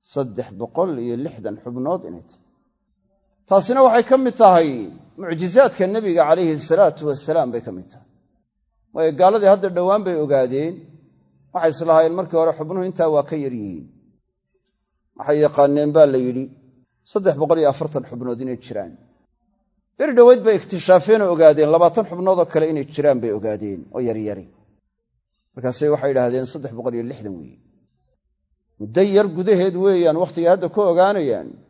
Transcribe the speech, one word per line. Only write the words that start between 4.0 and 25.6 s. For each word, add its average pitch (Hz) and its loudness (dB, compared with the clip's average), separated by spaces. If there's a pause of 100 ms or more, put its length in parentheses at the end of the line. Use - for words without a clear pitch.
ka 262 2
mid 254 -2
tahay 185 6 (480)
mucjizaadka 180 0
nabiga 196 -2
calayhi 165 2
salaatu 165 0
wasalaam 147 -4
bay 113 -8
ka 107 -14
mid 92 -16
tahay. - -20 (880)
Waayo 160 0
gaaladii 190 4
hadda 196 2
dhowaan 180 0
bay 180 -4
ogaadeen, 143 -2 (840)
waxay 165 0
islahaayeen 165 2
markii 175 -4
hore 160 2
xubnuhu 170 -8
intaa 175 -2
waa 147 0
ka 151 -8
yar 139 -6
yihiin. 95 -12 (1300)
Waxay 151 -2
yaqaaneen 147 2
baa 151 6
la 135 0
yidhi 127 -4 (640)
saddex 190 -2
boqol 156 0
iyo 147 2
afartan 147 -6
xubnood 123 -10
inay 127 -10
jiraan. 98 -12 (1040)
Bir 302 -2
dhoweyd 240 8
bay 214 2
iktishaafeen 185 2
oo 185 0
ogaadeen, 156 6
labaatan 170 2
xubnood 180 -2
oo 175 2
kale 160 0
inay 147 -4
jiraan 143 -2
bay 110 -4
ogaadeen 104 -8 (120)
oo - -8
yaryari. 110 -6 (1120)
Markaasay 127 -4